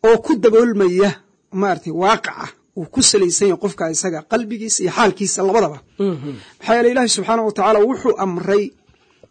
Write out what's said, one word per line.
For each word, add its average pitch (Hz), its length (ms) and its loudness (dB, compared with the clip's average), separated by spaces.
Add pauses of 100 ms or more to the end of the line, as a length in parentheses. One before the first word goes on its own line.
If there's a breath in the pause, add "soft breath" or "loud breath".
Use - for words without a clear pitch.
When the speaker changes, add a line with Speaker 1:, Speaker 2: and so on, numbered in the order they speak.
Speaker 1:
Oo 226 140 6
ku 269 180 -2
daboolmaya 202 720 4 (420)
maaragtay, 185 400 -2
waaqac 190 400 0
ah - 180 -12 (200)
uu 170 160 -10
ku - 160 -4
salaysan 196 460 2
yahay 180 120 0
qofka 185 300 -4
isaga, 160 320 -4
qalbigiisa 226 580 -4
iyo 180 120 -2
xaalkiisa 196 500 0
labadaba. 190 360 0 (180)
Speaker 2:
Mhm. 160 340 -4 (220 loud breath)
Speaker 1:
Maxaa - 220 -2
yeelay, 240 180 4
Ilaahay 247 160 0
subxaanahu 220 380 -2
wa 208 60 -2
tacaala 208 280 2
wuxuu 226 360 0
amray 190 480 -2 (680 soft breath)